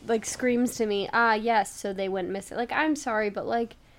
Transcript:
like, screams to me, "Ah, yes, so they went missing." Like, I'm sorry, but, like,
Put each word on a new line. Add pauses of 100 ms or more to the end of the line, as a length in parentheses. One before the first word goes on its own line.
like,
screams
to
me,
"Ah,
yes,
so
they
went
missing."
Like,
I'm
sorry,
but,
like, (220)